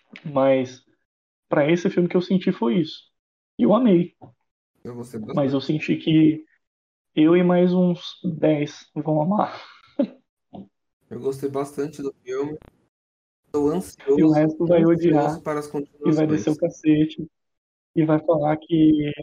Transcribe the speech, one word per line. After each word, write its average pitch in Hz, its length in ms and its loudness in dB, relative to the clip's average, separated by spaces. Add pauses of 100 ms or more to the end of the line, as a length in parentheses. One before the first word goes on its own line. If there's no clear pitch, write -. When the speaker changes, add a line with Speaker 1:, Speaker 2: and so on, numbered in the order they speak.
(240)
Speaker 1:
Mas, 135 600 -2 (640)
pra 147 220 2
esse 175 180 0
filme 175 200 0
que 185 80 0
eu 180 40 0
senti 185 300 0
foi 226 280 -2
isso. - 320 -6 (460)
E 233 60 -2
eu 214 100 4
amei. 202 420 2 (680)
Speaker 2:
Eu 120 120 -14
gostei 120 240 -12
bastante. 113 160 -12
Speaker 1:
Mas 139 180 -4
eu 135 80 -4
senti 156 340 -4
que 156 480 0 (720)
eu 156 200 4
e 180 80 4
mais 180 300 2
uns 180 500 -2
dez 151 720 -2
vão 156 300 -2
amar. 196 360 -2 (1500)
Speaker 2:
Eu - 100 -14
gostei 135 300 -6
bastante 143 520 -8
do 139 100 -8 (120)
filme. 143 340 -8 (960)
Tô 147 180 0
ansioso, 151 500 -2
Speaker 1:
E 156 40 4
o 156 80 6
resto 156 340 0
vai 170 160 4
Speaker 2:
ansioso 165 180 4
Speaker 1:
odiar 156 420 2
Speaker 2:
para 151 180 -6
as 147 80 -10
Speaker 1:
e 151 440 -4
vai 156 140 2
descer 156 240 -2
o 151 80 0
Speaker 2:
continuações. - 0 -
Speaker 1:
cacete. 156 720 0 (680)
E 165 80 2
vai 156 220 2
falar 156 320 0
que 156 540 2 (120)